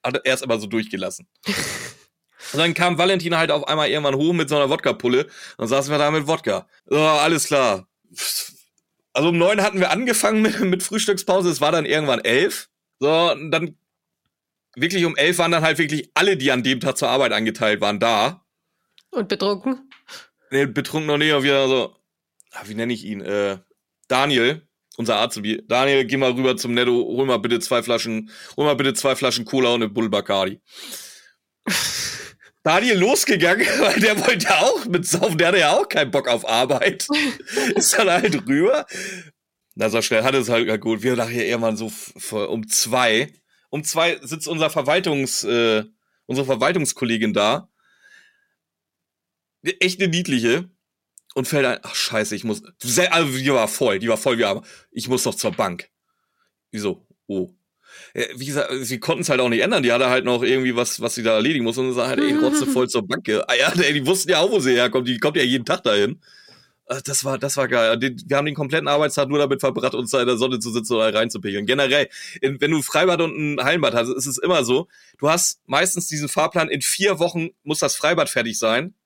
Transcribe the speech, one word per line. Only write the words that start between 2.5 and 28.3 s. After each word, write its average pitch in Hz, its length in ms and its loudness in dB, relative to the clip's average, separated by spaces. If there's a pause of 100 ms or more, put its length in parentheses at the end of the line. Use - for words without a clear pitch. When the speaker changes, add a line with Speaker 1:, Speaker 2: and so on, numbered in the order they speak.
Speaker 1:
Und 143 60 -2
dann 165 140 2
kam 175 240 0
Valentin 175 380 2
halt 160 160 2
auf 147 160 -2
einmal 151 220 0
irgendwann 143 260 0
hoch 156 160 2
mit 160 160 0
so 147 80 0
einer 139 140 2
Wodka-Pulle 127 580 0 (300)
und 113 100 -6
saßen 135 240 0
wir 151 60 0
da 147 140 2
mit 151 160 -2
Wodka. 107 380 -2 (200)
So, 139 120 0
alles 156 480 4
klar. 117 440 0 (1200)
Also 151 180 2
um 170 80 2
neun 196 240 4
hatten 190 200 0
wir 170 100 2
angefangen 220 520 2
mit, 214 180 0
mit 185 200 0
Frühstückspause, 196 680 0
es 139 100 -2
war 151 140 2
dann 160 120 0
irgendwann 143 360 0
elf. - 480 0 (300)
So, 160 320 2
und 147 200 -6
dann 160 240 -2 (1000)
wirklich 170 280 0
um 165 140 0
elf 160 220 2
waren 170 120 2
dann 165 120 2
halt 160 140 2
wirklich 151 360 -2
alle, 180 240 2
die 135 140 0
an 127 120 0
dem 131 160 0
Tag 135 180 -2
zur 123 120 0
Arbeit 123 240 2
angeteilt 107 480 0
waren, 104 180 0
da. 117 460 0 (640)
Speaker 2:
Und 220 180 -6
betrunken? 202 600 -4 (600)
Speaker 1:
Nee, 139 180 0
betrunken 147 400 -4
noch 147 100 0
nicht, 151 160 2
aber 139 100 0
wieder 139 240 2
so, 131 280 -2 (560)
ah, - 120 -16
wie 104 120 -14
nenne 117 180 -4
ich 110 100 -8
ihn? 101 160 -8
Äh, 101 380 -4 (500)
Daniel, 135 580 2 (300)
unser 117 220 -2
Azubi. 107 500 -2
„Daniel, 135 380 2
geh 120 100 -2
mal 131 160 2
rüber 127 240 0
zum 120 180 -6
Netto, 123 200 2
hol 123 320 0
mal 123 140 2
bitte 117 200 0
zwei 117 240 -2
Flaschen, 113 480 -4 (240)